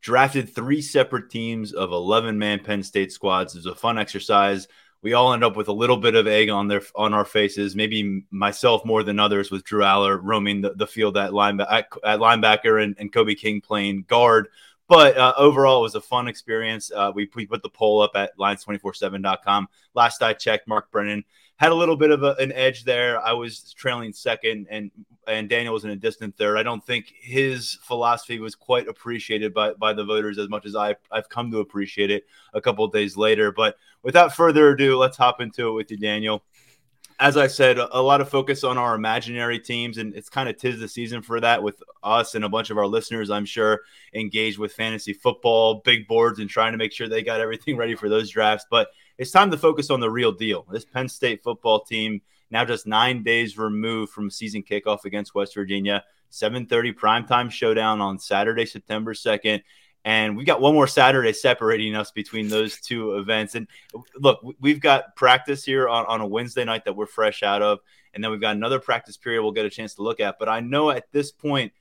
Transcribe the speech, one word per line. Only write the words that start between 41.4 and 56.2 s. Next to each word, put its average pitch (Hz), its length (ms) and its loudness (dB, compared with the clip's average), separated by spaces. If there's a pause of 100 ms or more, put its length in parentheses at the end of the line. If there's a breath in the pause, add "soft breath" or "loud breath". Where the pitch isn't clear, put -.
that 117 220 2
with 104 200 -6 (200)
us 113 320 0
and 107 100 -4
a 101 60 -4
bunch 110 180 -4
of 107 80 -6
our 104 100 2
listeners, 110 440 -4
I'm 104 160 -4
sure, 107 340 0 (320 soft breath)
engaged 107 460 -4
with 104 160 -8
fantasy 110 400 -6
football, 113 720 2
big 117 200 2
boards, 113 320 2
and 104 120 -8
trying 113 220 0
to 113 60 -8
make 110 140 -4
sure 113 160 -10
they 110 140 -2
got 113 180 -4
everything 113 380 -6
ready 117 160 -4
for 107 160 -4
those 107 180 0
drafts. 107 420 0
But 113 180 2 (280 soft breath)
it's 131 140 -10
time 196 200 6
to 160 60 -2
focus 147 320 2
on 131 120 0
the 113 100 0
real 117 200 0
deal. 98 400 -6
This 113 140 -10
Penn 127 240 -8
State 120 340 -4
football 110 380 0
team, 110 400 -6 (300)
now 117 160 0
just 113 200 -6
nine 113 360 0
days 117 340 -2
removed 110 560 -6
from 104 160 -8
season 104 340 -10
kickoff 104 440 -4
against 101 280 -10
West 101 200 -4
Virginia, 101 500 -4 (240)